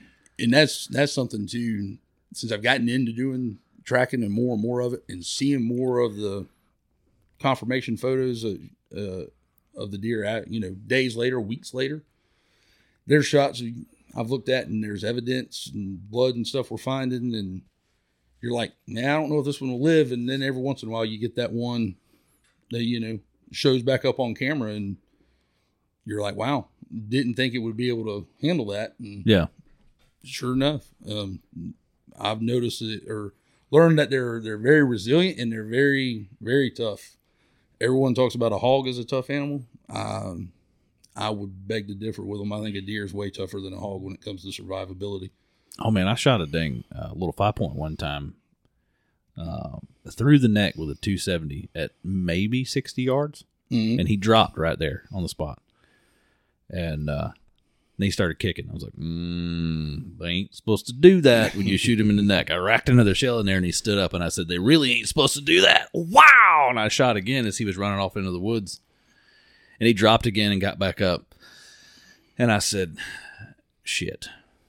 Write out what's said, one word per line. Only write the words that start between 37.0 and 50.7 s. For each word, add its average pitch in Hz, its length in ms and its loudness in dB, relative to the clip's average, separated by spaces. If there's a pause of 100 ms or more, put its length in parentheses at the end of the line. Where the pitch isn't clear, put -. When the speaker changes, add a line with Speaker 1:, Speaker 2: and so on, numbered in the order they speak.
Speaker 1:
Everyone 131 360 2
talks 127 200 2
about 117 160 0
a 101 60 0
hog 131 320 2
as 123 80 -8
a 117 80 -8
tough 131 240 -4
animal. 143 340 -6 (260)
Um, 104 600 -8 (640)
I 107 140 -4
would 98 380 -8
beg 107 200 -4
to 101 80 -12
differ 104 280 -8
with 101 160 -8
them. 104 140 -4
I 107 80 -6
think 107 140 -6
a 98 60 -6
deer 104 240 -6
is 90 80 -10
way 101 180 -6
tougher 98 280 -8
than 95 140 -10
a 95 60 -12
hog 98 240 -8
when 95 100 -10
it - 80 -16
comes 95 220 -12
to 98 60 -12 (120)
survivability. 95 680 -10 (480)
Speaker 2:
Oh, 113 120 0
man, 95 160 4
I 110 80 2
shot 123 260 2
a 78 40 -2
dang, 73 380 -2 (120)
uh, - 180 -10
little 82 180 -4
five 104 240 0
point 73 200 -4
one 78 220 -6
time, 73 380 -6 (1000)
uh, 82 400 -10 (340)
through 143 280 6
the 127 80 6
neck 104 280 4